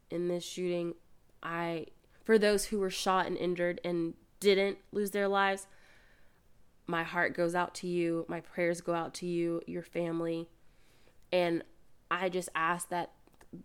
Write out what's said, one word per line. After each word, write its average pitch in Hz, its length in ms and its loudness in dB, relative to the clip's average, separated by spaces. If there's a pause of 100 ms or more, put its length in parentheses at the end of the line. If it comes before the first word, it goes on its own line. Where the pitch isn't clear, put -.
in 175 180 -2
this 175 160 -2
shooting. 175 520 -4 (460)
I, 170 460 -4 (360)
for 226 140 8
those 208 280 4
who 214 140 -2
were 190 100 0
shot 185 380 2
and 180 100 -2
injured 175 460 0
and 170 300 -2 (260)
didn't 196 400 4 (120)
lose 202 200 -2
their 202 160 0
lives, 196 400 2 (1200)
my 170 180 0
heart 175 300 0
goes 170 220 0
out 180 200 0
to - 120 -8
you. 170 400 0
My 170 140 -6
prayers 170 400 -2
go 170 120 -2
out 165 220 -4
to - 100 -8
you, 170 400 -2
your 175 180 -8
family. 165 680 -4 (840)
And 175 320 2 (480)
I 180 180 0
just 175 240 -4
ask 165 360 0
that 175 220 -4 (540)